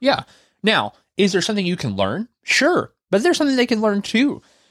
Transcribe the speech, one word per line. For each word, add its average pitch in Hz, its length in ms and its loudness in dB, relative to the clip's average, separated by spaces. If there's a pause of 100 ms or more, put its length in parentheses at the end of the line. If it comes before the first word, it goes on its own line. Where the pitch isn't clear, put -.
Yeah. 262 220 0 (400)
Now, 170 320 0 (240)
is 196 140 2
there 202 100 2
something 202 240 -2
you 175 100 -2
can 104 200 -6
learn? 107 320 -2 (160)
Sure. - 480 0 (180)
But 285 120 2
there's 381 140 2
something 277 200 0
they 247 100 2
can 220 160 0
learn 202 200 0
too. 233 400 0 (280)